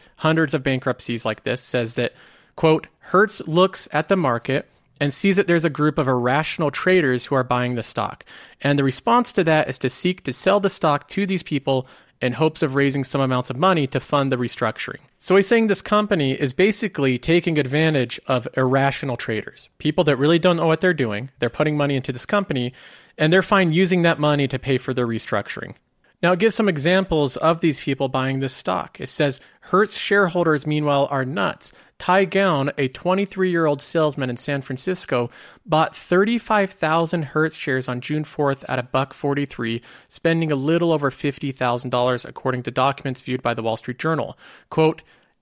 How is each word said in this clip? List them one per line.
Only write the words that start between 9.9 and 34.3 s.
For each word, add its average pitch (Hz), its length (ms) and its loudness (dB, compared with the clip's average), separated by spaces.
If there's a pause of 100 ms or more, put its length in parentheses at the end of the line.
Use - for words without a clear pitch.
to 135 100 -4
sell 196 260 2
the 196 80 0
stock 147 400 0
to 196 160 -2
these 185 180 -2
people 135 460 -2 (320)
in 123 140 -2
hopes 156 280 0
of 135 120 -2
raising 139 280 2
some 139 200 -2
amounts 131 260 0
of 123 80 -8
money 165 300 2
to 151 120 -4
fund 139 320 0
the 127 60 2
restructuring." - 640 -4 (180)
So - 200 2
he's 196 100 4
saying 226 220 4
this 196 120 0
company 202 520 0
is 135 200 -2
basically 180 640 0
taking 165 400 2
advantage 143 720 0
of 123 200 0 (120)
irrational 135 580 0
traders, - 640 -8
people 156 260 0
that 143 120 4
really 151 220 4
don't 170 200 2
know 165 80 0
what 160 160 2
they're 180 100 2
doing. 120 460 -4
They're 120 100 -2
putting 151 300 0
money 143 180 0
into 127 160 -4
this 123 140 -8
company, 135 480 -2 (420)
and 156 160 2
they're 190 80 6
fine 185 320 4
using 175 300 4
that 165 160 2
money 147 300 2
to 135 100 -4
pay 135 180 0
for 131 160 -4
their 123 140 0
restructuring. - 720 -6 (460)
Now, 175 100 2
it 180 60 2
gives 214 160 2
some 214 140 2
examples 160 680 0
of 165 240 2
these 160 180 0
people 135 300 -2
buying 135 300 -2
this 135 120 -4
stock. - 480 -6
It 170 80 -8
says, 143 320 -2 (200)
Hertz 202 360 0
shareholders, 170 720 0
meanwhile, 147 440 0
are 135 140 -2
nuts. 175 480 -4 (260)
Ty 190 280 2
Gown, 165 500 0
a 139 120 0
twenty-three-year-old 175 920 0
salesman 147 480 0
in 120 80 -6